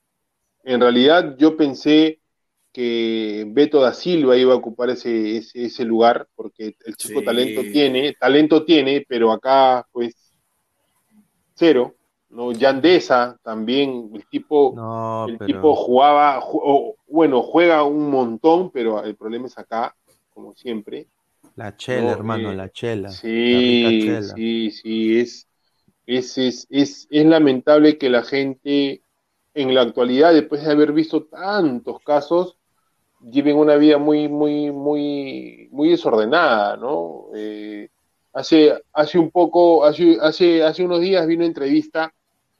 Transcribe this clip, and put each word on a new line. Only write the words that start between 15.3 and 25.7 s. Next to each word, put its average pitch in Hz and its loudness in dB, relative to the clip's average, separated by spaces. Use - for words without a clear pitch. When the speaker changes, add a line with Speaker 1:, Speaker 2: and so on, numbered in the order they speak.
Speaker 3:
pero 107 -12
Speaker 1:
tipo 147 2
jugaba, 143 2
ju-, - -6
o, 135 -2
bueno, 143 2
juega 160 2
un 147 -2
montón, 139 0
pero 110 -4
el 107 -10
problema 117 -12
es - -20
acá, 113 -8
como 107 -20
siempre. 120 -14
Speaker 3:
La 107 -16
chela, 127 -6
Speaker 1:
No, 120 -4
Speaker 3:
hermano, 107 -8
Speaker 1:
eh, 98 -10
Speaker 3:
la 95 -12
chela, 107 -10
Speaker 1:
sí, 120 0
Speaker 3:
la 117 2
rica 110 0
chela. 101 -12
Speaker 1:
sí, 113 -6
sí, 110 -2
es, 120 -8